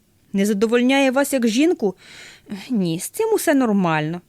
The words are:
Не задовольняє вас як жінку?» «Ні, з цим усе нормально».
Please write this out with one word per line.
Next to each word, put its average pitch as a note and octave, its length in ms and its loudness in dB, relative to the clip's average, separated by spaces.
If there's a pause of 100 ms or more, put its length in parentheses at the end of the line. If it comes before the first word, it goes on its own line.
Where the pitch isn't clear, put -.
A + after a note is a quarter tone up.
(340)
Не G3 140 0
задовольняє A#3+ 640 2
вас C#4 220 0
як A#3+ 160 0
жінку?» B3 480 0 (760)
«Ні, F3+ 300 -2
з - 80 -10
цим A4 260 -2
усе E4 200 0
нормально». F3 760 0